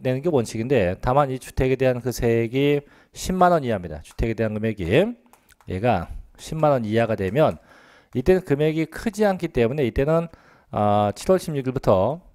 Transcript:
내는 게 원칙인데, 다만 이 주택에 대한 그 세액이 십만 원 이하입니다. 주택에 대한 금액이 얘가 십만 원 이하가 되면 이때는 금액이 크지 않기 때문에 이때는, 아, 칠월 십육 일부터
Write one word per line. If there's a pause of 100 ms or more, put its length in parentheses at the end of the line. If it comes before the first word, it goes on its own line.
내는
게
원칙인데,
다만
이
주택에
대한
그
세액이 (320)
십만
원
이하입니다.
주택에
대한
금액이 (640)
얘가 (280)
십만
원
이하가
되면 (560)
이때는
금액이
크지
않기
때문에
이때는, (420)
아,
칠월
십육
일부터 (120)